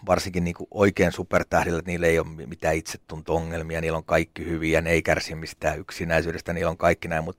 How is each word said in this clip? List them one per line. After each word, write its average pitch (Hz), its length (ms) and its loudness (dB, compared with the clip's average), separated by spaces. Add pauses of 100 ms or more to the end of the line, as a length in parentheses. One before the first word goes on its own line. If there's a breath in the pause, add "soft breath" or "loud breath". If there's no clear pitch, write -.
varsinkin, 90 380 2
niinku, 87 260 -4
oikein 95 420 4
supertähdillä, 85 640 0
että 87 120 -6
niillä 85 160 0
ei 82 120 6
ole 80 80 0
mi-, 80 200 -12
mitään 82 300 -2
itsetunto-ongelmia, 82 1040 -6
niillä 80 180 -2
on 80 60 -8
kaikki 82 400 0
hyviä, 80 360 0
ne 82 100 -2
ei 82 120 4
kärsi 80 320 0
mistään 78 440 -4
yksinäisyydestä, 82 720 -2
niillä 85 180 0
on 82 60 -6
kaikki 87 320 2
näin, 80 160 -2
mut 87 140 -10